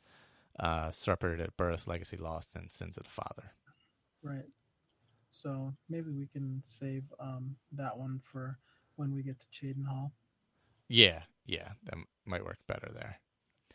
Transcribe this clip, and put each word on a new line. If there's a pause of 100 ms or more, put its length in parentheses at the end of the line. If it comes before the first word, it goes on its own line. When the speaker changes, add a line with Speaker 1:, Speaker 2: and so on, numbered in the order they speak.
(580)
Speaker 1:
Uh,
Separated
at
Birth,
Legacy
Lost,
and
Sins
of
the
Father. (680)
Speaker 2:
Right. (840)
So (160)
maybe
we
can
save, (160)
um, (180)
that
one
for (400)
when
we
get
to
Cheydon
Hall. (760)
Speaker 1:
Yeah, (240)
yeah, (160)
that
m-, (200)
might
work
better
there. (560)